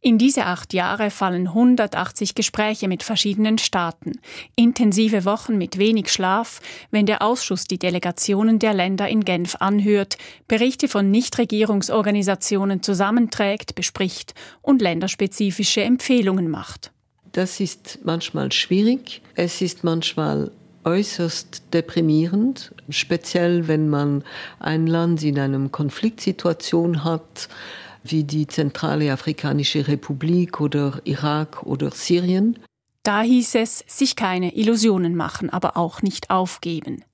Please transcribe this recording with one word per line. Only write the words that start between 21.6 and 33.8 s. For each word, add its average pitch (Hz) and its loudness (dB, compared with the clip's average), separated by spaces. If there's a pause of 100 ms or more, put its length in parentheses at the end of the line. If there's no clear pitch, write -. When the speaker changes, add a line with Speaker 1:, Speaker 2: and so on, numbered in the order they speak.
Speaker 2:
deprimierend, 170 0 (140)
speziell 175 0
wenn 156 2
man 143 0 (360)
ein 160 0
Land 165 2
in 143 0
einem 135 -2
Konfliktsituation 170 -2
hat, - -4 (520)
wie 156 0
die 147 -2
Zentrale 151 0
Afrikanische 143 -2
Republik 151 0
oder 143 -2
Irak 147 -4
oder 139 -4
Syrien. 185 0 (440)
Speaker 1:
Da 208 0
hieß 247 4
es, - -2